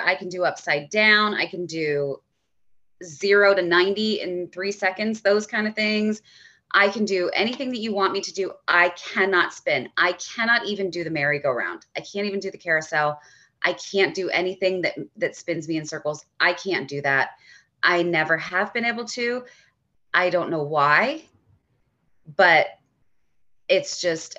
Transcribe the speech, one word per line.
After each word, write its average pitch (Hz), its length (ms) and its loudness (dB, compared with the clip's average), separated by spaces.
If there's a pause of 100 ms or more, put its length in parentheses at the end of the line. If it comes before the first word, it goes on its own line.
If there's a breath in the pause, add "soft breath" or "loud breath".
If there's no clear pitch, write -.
I 185 100 4
can 190 140 -8
do 180 160 0
upside 147 440 -2
down. 214 440 4
I 147 140 -2
can 180 180 -8
do 147 560 -2 (800)
zero 196 540 4
to 185 60 2
ninety 196 580 2
in 175 340 -6
three 196 200 -4
seconds, 214 480 -4
those 208 260 2
kind 214 200 -4
of 214 60 -6
things. 214 480 0 (520 soft breath)
I 202 160 6
can 214 160 -2
do 180 280 0
anything 254 380 -2
that 240 80 -6
you 220 160 -4
want 190 180 2
me 196 80 -4
to - 120 -10
do. 190 180 -4 (160)
I 175 220 4
cannot 190 640 0
spin. 135 340 -2 (100)
I 180 160 4
cannot 233 520 -2
even 202 260 -4
do 170 140 -6
the 160 40 -6
merry-go-round. 143 760 -2 (100)
I 151 60 -6
can't 202 260 -6
even 196 140 -4
do 196 100 -6
the - 80 -16
carousel. 156 580 0 (460 soft breath)
I 180 100 0
can't 185 400 0
do 185 160 -4
anything 185 520 -2
that, 156 140 -2 (200)
that 170 200 -4
spins 160 340 -6
me 165 80 -2
in 151 80 -6
circles. 151 400 -8 (160)
I 175 120 4
can't 160 360 -4
do 143 140 -6
that. 135 280 0 (500 soft breath)
I 175 220 2
never 160 340 2
have 180 360 -2
been 233 120 -4
able 233 200 -4
to. 247 400 -4 (680 loud breath)
I 180 160 4
don't 170 220 0
know 156 120 -2
why, 156 600 4 (1120)
but 170 320 6 (1000)
it's - 320 0
just, 165 380 -6